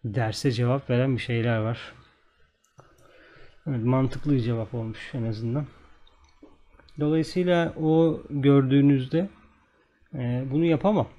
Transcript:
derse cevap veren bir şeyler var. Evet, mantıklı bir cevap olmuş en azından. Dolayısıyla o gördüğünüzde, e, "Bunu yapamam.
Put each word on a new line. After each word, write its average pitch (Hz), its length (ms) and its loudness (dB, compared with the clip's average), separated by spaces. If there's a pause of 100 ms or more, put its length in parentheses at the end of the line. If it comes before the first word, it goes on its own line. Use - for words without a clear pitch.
derse 113 480 -2
cevap 123 380 -2
veren 127 260 2
bir 107 60 -4
şeyler 117 360 0
var. 113 340 -4 (1700)
Evet, 123 180 -4
mantıklı 131 480 0
bir 131 80 2
cevap 113 340 -4
olmuş 110 400 -8
en 123 80 -4
azından. 113 440 -4 (1300)
Dolayısıyla 165 840 0
o 160 480 2
gördüğünüzde, 139 1000 4 (840)
e, 123 360 -4
"Bunu 156 140 0
yapamam. 165 440 2 (100)